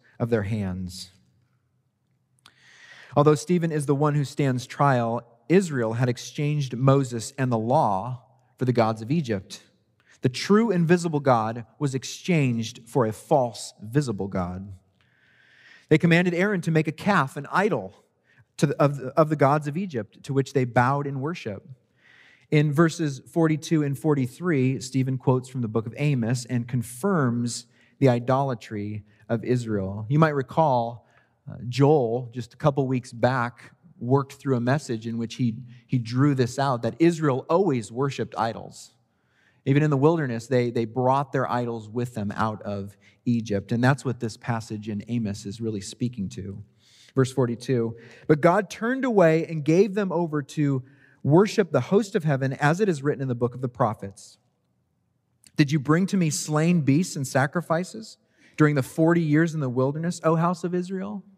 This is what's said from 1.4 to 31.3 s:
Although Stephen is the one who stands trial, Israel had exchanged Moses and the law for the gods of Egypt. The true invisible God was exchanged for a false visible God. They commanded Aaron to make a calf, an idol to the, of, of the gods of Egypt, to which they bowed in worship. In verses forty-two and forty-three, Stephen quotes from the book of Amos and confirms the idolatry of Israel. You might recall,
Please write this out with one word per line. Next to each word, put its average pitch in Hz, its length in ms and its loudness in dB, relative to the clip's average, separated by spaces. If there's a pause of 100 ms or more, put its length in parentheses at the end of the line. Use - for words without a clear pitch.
Although 147 200 6
Stephen 170 360 0
is 151 160 -2
the 147 80 4
one 147 200 2
who 147 100 0
stands 131 420 -2
trial, 120 600 0 (220)
Israel 147 440 2
had 123 140 0
exchanged 143 680 -4
Moses 131 600 2
and 127 140 -2
the 113 60 2
law 117 640 -2 (340)
for - 60 -8
the 127 80 0
gods 113 300 0
of 113 100 -6
Egypt. 117 520 -4 (580)
The 131 80 2
true 208 420 2
invisible 170 480 2
God 117 460 0 (120)
was 139 160 -2
exchanged 127 920 -2
for 123 180 2
a 107 60 0
false - 680 -2
visible 110 460 -2
God. 95 460 -6 (1160)
They 156 80 6
commanded 175 360 4
Aaron 190 280 0
to 165 100 -2
make 160 160 2
a 156 60 -2
calf, 165 420 0
an 147 160 -10
idol 147 540 -2 (500)
to 156 120 2
the, 139 140 0
of, 143 180 2
of 151 280 2
the 156 80 -2
gods 147 320 2
of 143 80 -6
Egypt, 156 480 -8
to 139 100 -6
which 135 200 0
they 127 100 2
bowed 127 420 2
in 139 140 -6
worship. 127 480 -8 (840)
In 151 220 4
verses 156 560 0
forty-two 156 560 0
and 139 140 -4
forty-three, 135 840 0
Stephen 131 380 -2
quotes 127 320 0
from 135 100 -8
the 117 80 -2
book 110 180 -2
of 107 120 -10
Amos 127 480 -2
and 120 200 -4
confirms 120 1000 -2 (340)
the 135 80 6
idolatry 120 960 -2 (240)
of 117 160 -2
Israel. 104 640 -2
You 143 120 2
might 160 100 4
recall, 131 800 -2 (420)